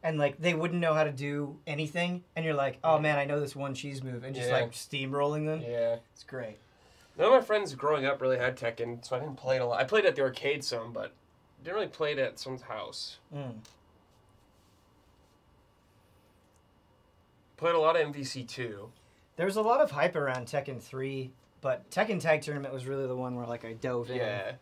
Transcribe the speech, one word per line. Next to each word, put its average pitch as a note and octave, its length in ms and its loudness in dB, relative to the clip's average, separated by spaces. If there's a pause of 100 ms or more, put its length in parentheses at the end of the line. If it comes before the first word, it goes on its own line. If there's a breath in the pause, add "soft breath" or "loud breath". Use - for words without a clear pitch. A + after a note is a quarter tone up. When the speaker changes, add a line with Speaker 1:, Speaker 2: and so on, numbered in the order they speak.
Speaker 1:
and, D#3+ 160 2
like, C#3+ 180 2
they E3+ 160 2
wouldn't E3+ 260 0
know D#3+ 140 4
how D#3 80 4
to D3 80 2
do C#3+ 560 -4
anything, E3+ 560 -2 (140)
and E3 80 -2
you're D#3 100 0
like, C#3 300 0
"Oh, D#3+ 100 6
Speaker 2:
Yeah. D3+ 60 4
Speaker 1:
man, D3+ 180 4
I C#3+ 60 2
know D3 160 0
this C#3+ 160 -4
one C#3 180 -4
cheese C3+ 300 -8
move," B2 180 -8
and C3+ 140 -8
just, B2 140 -2
Speaker 2:
Yeah. C3 40 4
Speaker 1:
like, A#2+ 160 2
steamrolling C#3+ 760 -2
them. D#3 160 -2
Speaker 2:
Yeah. A#2 340 0 (180)
Speaker 1:
It's - 80 -20
great. A#2 360 -10 (600 soft breath)
Speaker 2:
None E3 80 6
of A#3+ 60 10
my C4 80 10
friends G#3 340 0
growing C#3 320 0
up C#3 160 0
really C3 160 4
had B2+ 180 0
Tekken, A#2+ 480 -4
so C3 120 -4
I - 20 -2
didn't D3 180 -6
play C3 200 0
it B2+ 60 0
a - 20 2
lot. A#2+ 160 0
I C3+ 40 4
played G#3 200 4
it F#3 40 8
at C#3+ 80 4
the C#3 60 2
arcade C#3 400 0
some, A#2 300 -6
but A2 200 -8 (520)
didn't E3+ 100 -6
really G3+ 140 0
play D3+ 240 -2
it C#3 80 -2
at - 180 0
someone's C3 240 -8
house. - 560 -10 (160)
Speaker 1:
Mm. C3 200 -8 (4000)
Speaker 2:
Played E3+ 180 2
a E3 60 6
lot D#3+ 160 6
of D#3+ 60 4
M D3 100 0
V C#3+ 100 -8
C C3 220 -8
two. A2+ 480 -10 (420 soft breath)
Speaker 1:
There E3+ 120 0
was G3 100 0
a A3 60 2
lot A#3+ 180 6
of D4+ 100 6
hype D#3+ 240 2
around B2+ 320 -2
Tekken C#3 340 -4
three, C3 520 -6 (300)
but C3 280 -2
Tekken G3 300 0
Tag D#3 220 4
Tournament C#3 300 -6
was B2+ 140 -6
really C3+ 220 -2
the B2+ 80 -2
one B2+ 180 -4
where, A#2+ 120 -6
like, A#2 180 -6
I A2+ 80 -10
dove A#2+ 380 -2
in. B2+ 80 -2
Speaker 2:
Yeah. G#2 440 -2